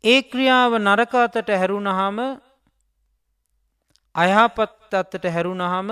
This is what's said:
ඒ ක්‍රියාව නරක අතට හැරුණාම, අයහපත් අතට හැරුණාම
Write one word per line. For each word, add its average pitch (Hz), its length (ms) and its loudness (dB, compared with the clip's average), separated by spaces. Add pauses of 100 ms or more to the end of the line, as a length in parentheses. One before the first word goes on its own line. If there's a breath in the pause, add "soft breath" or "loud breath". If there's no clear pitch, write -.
ඒ 247 180 4
ක්‍රියාව 254 520 0
නරක 214 400 0
අතට 233 380 0
හැරුණාම, 196 640 -2 (2000)
අයහපත් 214 800 0
අතට 185 320 -4
හැරුණාම 180 640 -4